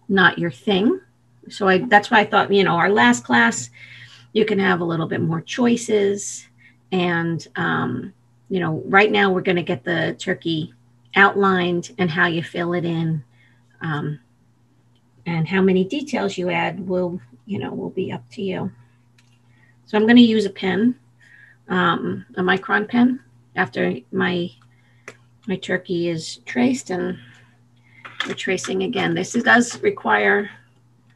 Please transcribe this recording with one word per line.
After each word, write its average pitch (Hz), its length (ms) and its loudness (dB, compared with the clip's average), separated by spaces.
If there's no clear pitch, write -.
not 190 300 2
your 170 140 -4
thing. 220 480 0
So - 180 -2
I, 185 120 6
that's 208 320 4
why 220 80 4
I 208 60 4
thought, 202 280 2
you 196 100 6
know, 170 120 2
our 175 160 2
last 240 320 4
class, 233 480 0
you 214 120 4
can 208 140 0
have 185 220 2
a 175 40 -2
little 165 220 -2
bit 170 140 -4
more 160 200 -2
choices. 214 1040 -2
And, 170 640 -2
um, 170 580 -4
you 190 100 -2
know, 160 260 -4
right 196 260 4
now 202 200 2
we're 180 100 0
gonna 175 220 0
get 175 200 -6
the 165 360 -2
turkey 165 520 -6
outlined, 190 840 2
and 180 140 0
how 175 160 2
you 165 160 -2
fill 175 300 -6
it 175 120 -2
in, 160 380 -2
um, 151 380 -6
and 165 220 -2
how 190 140 0
many 185 240 4
details 202 520 -6
you 180 120 -4
add 170 360 -4
will, 180 360 -4
you 202 120 -8
know, - 160 -8
will - 160 -8
be - 220 -8
up - 180 -12
to 233 120 -14
you. 190 280 -6
So 214 120 -2
I'm 220 80 4
gonna 240 140 8
use 220 260 6
a 196 40 -2
pen, 196 460 0
um, 180 560 -2
a 190 60 -2
Micron 190 480 0
pen, 247 320 2
after 185 400 -2
my, 180 400 -2
my 185 80 -2
turkey 180 540 -4
is 165 300 -6
traced, 247 500 -2
and 180 280 -4
we're - 60 -6
tracing 190 500 -4
again. 180 300 -2
This 175 180 -4
does 233 500 2
require, 208 680 0